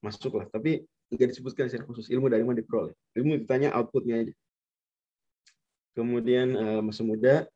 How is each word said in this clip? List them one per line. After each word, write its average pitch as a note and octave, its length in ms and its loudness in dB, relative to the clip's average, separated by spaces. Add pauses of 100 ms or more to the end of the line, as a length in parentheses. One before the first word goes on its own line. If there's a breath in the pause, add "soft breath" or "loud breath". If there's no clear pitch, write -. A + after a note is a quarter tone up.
masuk G#2+ 320 -6
lah. F#2+ 160 -4
Tapi B2+ 320 -2 (320)
nggak B2 160 4
disebutkan B2+ 400 -6
secara - 160 -10
khusus. A#2 240 -8
Ilmu C3 160 2
dari A2+ 160 4
mana A#2+ 160 0
diperoleh? A2 320 -4 (240)
Ilmu C#3 240 2
ditanya C3 320 0
outputnya A#2 480 0
aja. A2+ 160 -4 (1600)
Kemudian, A#2+ 560 2
eh, A2 320 0
masa G#2+ 240 -4
muda B2 480 4